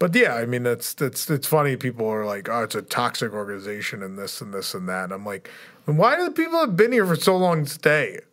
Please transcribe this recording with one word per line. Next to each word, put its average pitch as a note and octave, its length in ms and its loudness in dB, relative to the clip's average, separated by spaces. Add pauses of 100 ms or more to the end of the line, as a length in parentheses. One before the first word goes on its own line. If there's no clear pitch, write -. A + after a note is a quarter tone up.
but F3 160 2
yeah, G#3 180 4
I A#2 120 -2
mean, B2 180 -2
that's, A#2+ 300 -2
that's, - 360 -4
it's C#3+ 160 0
funny. C#3+ 300 2
People A#2 320 -4
are G#2+ 180 -2
like, G2+ 220 -6
"Oh, A2+ 160 0
it's G#2+ 100 -8
a G#2 80 -4
toxic A#2+ 500 -2
organization G2+ 720 -8
and F#2+ 160 -10
this G2 220 -10
and G#2 120 -12
this G2 220 -6
and F2+ 140 -6
that." F#2 160 -2
And F#2 80 -6
I'm G2 120 -10
like, G2+ 240 -10 (380)
"Then D3 120 2
why A#3+ 180 6
do F4+ 80 2
the F4 80 -2
people E4 220 -2
that E4 120 4
have G3 100 0
been A3 140 6
here A#3 160 4
for F3 80 2
so F#3 220 4
long E3+ 280 4
stay? C#3 540 0 (140)